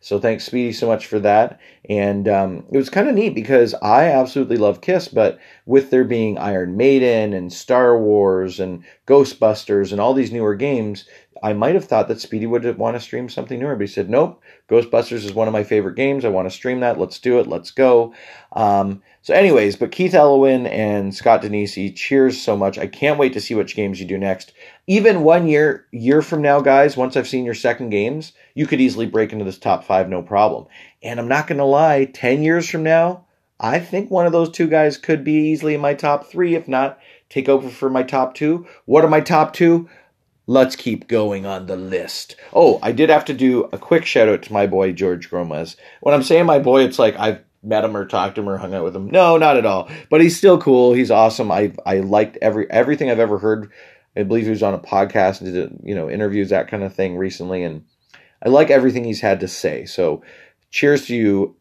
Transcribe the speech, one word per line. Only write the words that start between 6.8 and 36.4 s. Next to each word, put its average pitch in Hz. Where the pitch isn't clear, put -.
and 90
Star 123
Wars 98
and 92
Ghostbusters 107
and 101
all 120
these 127
newer 110
games, 110
I 107
might 113
have 196
thought 113
that 110
Speedy 110
would 120
wanna 117
stream 123
something 127
newer, 139
but 101
he -
said, 92
"Nope, -
Ghostbusters 117
is 101
one 110
of 110
my 107
favorite 98
games. 135
I 117
wanna 92
stream 127
that. 120
Let's 92
do 123
it. 107
Let's -
go." 120
Um, 98
so -
anyways, 135
but 117
Keith 180
Elwin 135
and 101
Scott 117
Danesi, 101
cheers 131
so 107
much. 98
I -
can't 147
wait 135
to -
see -
which 101
games 98
you 95
do 95
next. 95
Even 196
one 170
year, 151
year 131
from 151
now, 143
guys, 139
once 131
I've 123
seen 127
your 117
second 117
games, 120
you 151
could 143
easily 117
break 107
into 107
this 95
top 95
five, 95
no 92
problem. 98
And 120
I'm 117
not 143
gonna 139
lie, 143
ten 135
years 165
from 160
now, 165
I 123
think 185
one 180
of 170
those 165
two 165
guys 151
could 151
be 151
easily 151
in 147
my 143
top 143
three, 170